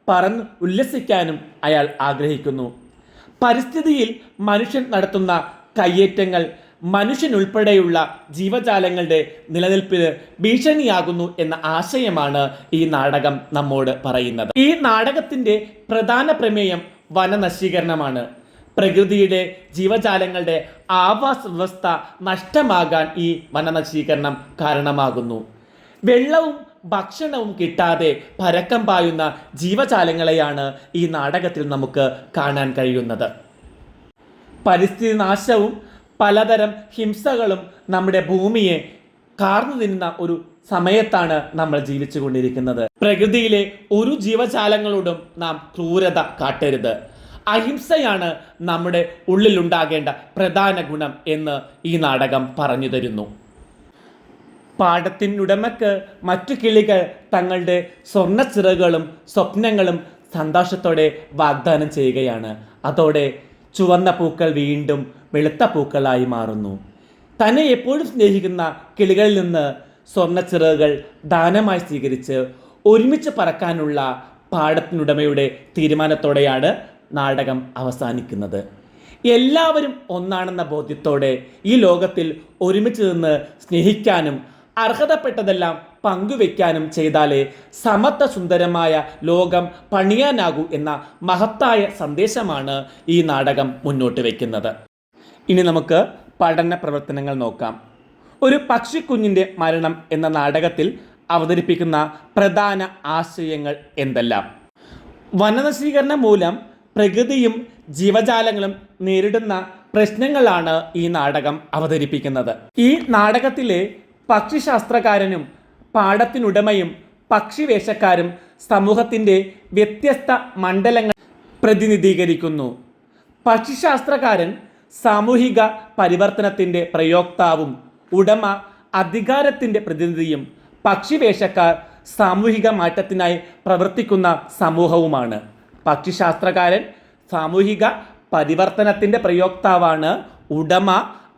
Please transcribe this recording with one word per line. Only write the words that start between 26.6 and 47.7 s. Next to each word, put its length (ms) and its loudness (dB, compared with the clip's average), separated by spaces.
ഭക്ഷണവും 680 -6
കിട്ടാതെ 520 0
പരക്കം 500 0
പായുന്ന 340 2
ജീവജാലങ്ങളെയാണ് 1040 0
ഈ 40 0
നാടകത്തിൽ 460 -4
നമുക്ക് 320 0
കാണാൻ 400 -2
കഴിയുന്നത്. 500 -2
പരിസ്ഥിതി 560 2
നാശവും 500 0
പലതരം 500 2
ഹിംസകളും 640 -2
നമ്മുടെ 360 2
ഭൂമിയെ 480 2
കാർന്നു 400 0
തിന്നുന്ന 260 -4
ഒരു 120 -2
സമയത്താണ് 640 2
നമ്മൾ 200 0
ജീവിച്ചു 340 -6
കൊണ്ടിരിക്കുന്നത്. 580 -2
പ്രകൃതിയിലെ 580 2
ഒരു 160 0
ജീവജാലങ്ങളോടും 920 0
നാം 120 -6
ക്രൂരത 460 0
കാട്ടരുത്. 540 -2
അഹിംസയാണ് 720 -2